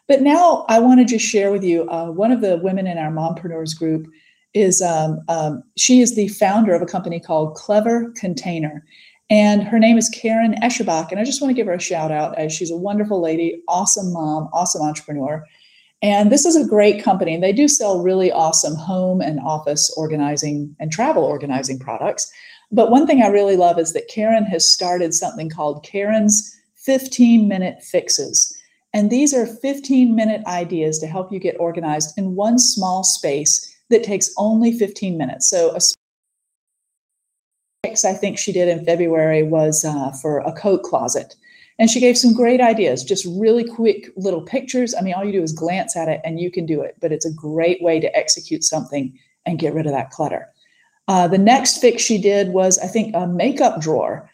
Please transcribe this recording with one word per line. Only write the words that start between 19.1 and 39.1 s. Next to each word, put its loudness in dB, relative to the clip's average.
and -4
office -4
organizing -4
and -8
travel 0
organizing -6
products. -8
But 4
one 6
thing 4
I 4
really 4
love 4
is -2
that -6
Karen 0
has 0
started 0
something -6
called -6
Karen's 0
fifteen 4
Minute -2
Fixes. -2
And 2
these 2
are 0
fifteen 0
minute -2
ideas -4
to -8
help -8
you -8
get -4
organized -4
in -4
one 2
small 0
space -2
that 4
takes -4
only 2
fifteen -4
minutes. -4
So 2
a -4
fix -2
I 2
think -4
she -4
did 2
in -2
February 2